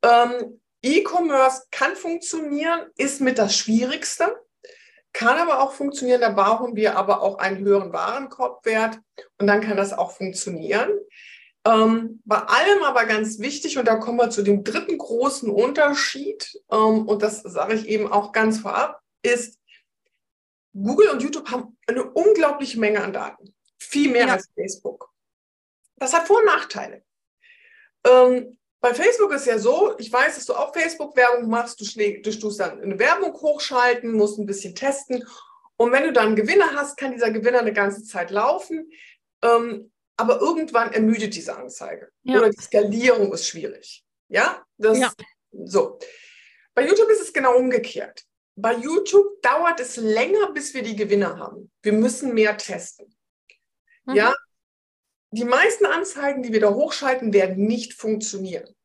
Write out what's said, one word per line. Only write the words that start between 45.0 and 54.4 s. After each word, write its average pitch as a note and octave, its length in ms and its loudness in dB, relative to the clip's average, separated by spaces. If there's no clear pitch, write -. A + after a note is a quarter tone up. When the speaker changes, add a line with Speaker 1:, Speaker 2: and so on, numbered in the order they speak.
Speaker 1:
so. - 460 -2
Bei C4 120 2
YouTube G#4 240 4
ist G#4+ 120 4
es - 100 -12
genau C4 240 2
umgekehrt. - 680 -2
Bei A3+ 200 -2
YouTube F#4+ 640 2
dauert E4 380 0
es B3 160 -10
länger, C4 560 0
bis D4+ 220 -10
wir B3+ 100 -6
die A3 120 -8
Gewinner G3+ 440 -2
haben. - 320 -16
Wir G#3 120 0
müssen B3 420 0
mehr G#3+ 220 2
testen. - 580 -14
Speaker 2:
Mhm. B3+ 100 -4
Speaker 1:
Ja, A3+ 200 4